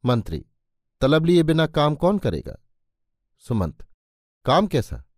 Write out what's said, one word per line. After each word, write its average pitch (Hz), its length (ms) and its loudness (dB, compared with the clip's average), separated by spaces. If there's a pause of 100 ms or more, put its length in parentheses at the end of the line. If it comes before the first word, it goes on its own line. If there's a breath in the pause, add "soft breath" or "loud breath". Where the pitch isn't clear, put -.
मंत्री, 113 420 -2 (540)
"तलब 156 240 2
लिए 175 180 4
बिना 160 240 2
काम 151 280 0
कौन 190 240 0
करेगा?" 85 380 -6 (800)
सुमंत, 95 480 -6 (580)
"काम 175 220 2
कैसा? - 380 -6 (140)